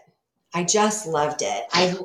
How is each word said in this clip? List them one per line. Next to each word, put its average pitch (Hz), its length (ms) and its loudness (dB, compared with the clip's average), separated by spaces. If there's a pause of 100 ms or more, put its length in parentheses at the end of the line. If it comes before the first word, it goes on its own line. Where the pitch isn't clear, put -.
(540)
I 175 100 -2
just 214 420 2
loved 151 360 0
it. - 220 -4 (100)
I, 180 320 2